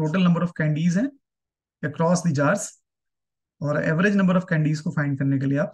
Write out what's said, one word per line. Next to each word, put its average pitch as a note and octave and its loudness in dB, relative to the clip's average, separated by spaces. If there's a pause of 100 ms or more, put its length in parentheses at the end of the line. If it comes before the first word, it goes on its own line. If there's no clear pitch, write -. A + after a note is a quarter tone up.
total E3+ 0
number E3+ 4
of E3+ -4
candies D#3+ 0
हैं C4 0 (760)
across E3 0
the D3+ 2
jars, D3 0 (920)
और D3 -2
average F#3 2
number F3+ 2
of F3+ -2
candies D#3 0
को F3 -6
find C#3+ -2
करने C#3 0
के C3+ -2
लिए C#3 0
आप D3+ -2